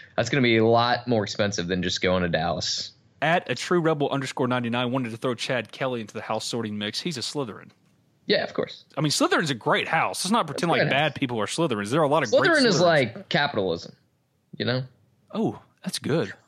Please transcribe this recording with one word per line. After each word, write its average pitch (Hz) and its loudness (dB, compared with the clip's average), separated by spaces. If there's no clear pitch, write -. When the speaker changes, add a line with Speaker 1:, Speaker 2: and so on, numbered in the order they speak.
Speaker 1:
that's 120 0
gonna 143 2
be 117 6
a 110 6
lot 117 4
more 117 2
expensive 101 -2
than 92 0
just 87 -2
going 92 2
to 87 0
Dallas. 82 -4
Speaker 2:
At 165 2
a 127 -4
true 180 0
rebel 151 2
underscore 135 -2
ninety-nine 120 -2
wanted 123 -2
to 110 -10
throw 127 -2
Chad 117 -4
Kelly 127 -4
into 104 -14
the 110 -8
house 110 -4
sorting 110 -6
mix. 104 -4
He's 175 -6
a - -8
Slytherin. 120 -8
Speaker 1:
Yeah, - 0
of - -8
course. - -6
Speaker 2:
I 139 -2
mean, 151 0
Slytherin's 294 2
a 139 -2
great 143 0
house. 123 0
Let's 185 -4
not 220 0
pretend 165 -2
Speaker 1:
It's 147 4
a 117 2
Speaker 2:
like 151 2
Speaker 1:
great - 0
house. 143 2
Speaker 2:
bad - -16
people 120 -4
are 101 0
Slytherins. 107 -2
There 147 2
are 160 4
a 139 4
lot 151 4
of 160 -4
great 254 6
Speaker 1:
Slytherin 311 4
is 196 4
Speaker 2:
Slytherins. 151 2
Speaker 1:
like 143 2
capitalism, 110 -2
you - -4
know? 123 0
Speaker 2:
Oh, 180 -2
that's - -6
good. 131 0